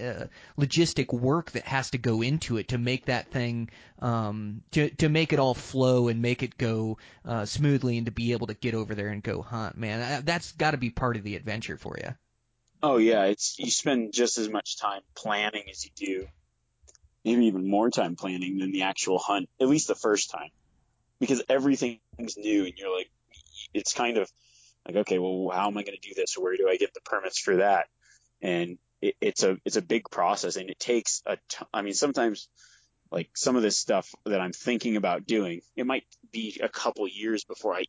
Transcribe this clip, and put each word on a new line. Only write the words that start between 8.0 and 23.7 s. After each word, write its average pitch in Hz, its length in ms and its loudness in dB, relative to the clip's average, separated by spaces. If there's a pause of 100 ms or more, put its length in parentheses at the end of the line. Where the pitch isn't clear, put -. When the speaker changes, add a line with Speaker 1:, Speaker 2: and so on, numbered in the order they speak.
Speaker 1:
to 113 60 -4
be 117 180 -2
able 117 160 0
to 107 80 -8
get 113 200 -4
over 107 200 -4
there 104 140 -4
and 104 120 -6
go - 220 -4
hunt, 110 340 -8
man. 110 240 -4
Uh, 127 240 -4
that's 170 280 -2
gotta 151 240 0
be 123 140 -2
part 120 260 -2
of 101 80 -8
the 104 100 -6
adventure 104 420 -8
for - 240 -10
you. - 140 -8 (680)
Speaker 2:
Oh, 139 120 6
yeah. 110 300 8
It's, - 340 0
you 120 100 -4
spend 120 420 0
just 120 260 2
as 107 100 -2
much 107 280 -4
time 101 260 -4 (120)
planning 104 560 -2
as - 140 -12
you - 100 -16
do, 95 320 -4 (960)
maybe 120 220 6
even 95 240 2
more 110 200 4
time 90 260 0
planning 92 420 -4
than 95 140 -2
the 95 100 -2
actual 95 380 2
hunt, 98 280 0 (120)
at 131 80 6
least 151 180 4
the 104 80 0
first - 380 2
time, 76 180 -10 (720)
because 127 280 0
everything's 127 880 0
new 104 280 2
and 92 120 -6
you're 98 160 -4
like, 92 160 -4 (640)